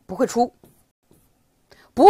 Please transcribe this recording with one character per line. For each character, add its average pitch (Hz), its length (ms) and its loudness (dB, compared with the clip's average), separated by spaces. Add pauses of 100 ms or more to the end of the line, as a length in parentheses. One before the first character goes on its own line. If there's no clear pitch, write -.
不 185 100 -18
会 240 120 -6
出， 240 260 -6 (1400)
不 269 160 0